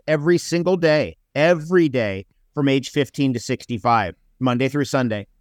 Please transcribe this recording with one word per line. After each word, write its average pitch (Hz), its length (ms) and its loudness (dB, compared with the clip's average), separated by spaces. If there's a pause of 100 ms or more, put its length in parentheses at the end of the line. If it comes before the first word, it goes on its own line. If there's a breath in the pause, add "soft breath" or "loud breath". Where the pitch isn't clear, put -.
every 156 320 2
single 170 380 -2
day, 151 400 0 (180)
every 165 540 2
day 104 380 -2 (280)
from 143 140 0
age 135 220 0
fifteen 139 440 -2
to 117 60 -4
sixty-five, 117 760 -2 (240)
Monday 127 280 0
through 139 180 -2
Sunday. 113 420 -2 (140)